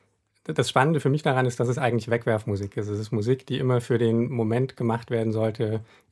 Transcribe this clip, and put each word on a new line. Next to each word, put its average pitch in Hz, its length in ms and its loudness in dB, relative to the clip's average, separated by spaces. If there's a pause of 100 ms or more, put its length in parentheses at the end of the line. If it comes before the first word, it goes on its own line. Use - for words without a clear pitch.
(460)
d-, 156 80 -6
das 135 160 0
Spannende 143 300 4
für 139 100 2
mich 151 120 0
daran 131 220 2
ist, 123 160 -2
dass 120 80 2
es 123 80 0
eigentlich 117 320 0
Wegwerfmusik 107 680 -2
ist. 104 100 -4
Es 104 100 -2
ist 107 120 -6
Musik, 120 360 0
die 127 120 -4
immer 127 240 2
für 120 160 0
den 117 320 2
Moment 120 460 -2
gemacht 117 340 -2
werden 113 220 0
sollte, 110 480 -2 (320)